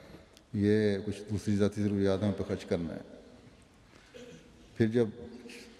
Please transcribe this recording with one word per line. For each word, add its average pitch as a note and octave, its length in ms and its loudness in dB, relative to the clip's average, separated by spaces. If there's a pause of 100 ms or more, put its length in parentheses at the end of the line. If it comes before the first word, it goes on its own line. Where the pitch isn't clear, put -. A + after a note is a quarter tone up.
(560)
ये G#2 500 4
कुछ G2+ 160 -4
दूसरी G#2 340 -2
ज़ाती G2+ 280 2
ज़रूरियात G2 380 2
हम G#2 100 2
पे F#2+ 120 -4
खर्च F#2+ 200 -4
करना E2+ 300 -2
है। - 80 -10 (1800)
फिर A2+ 120 4
जब A2+ 240 2 (680)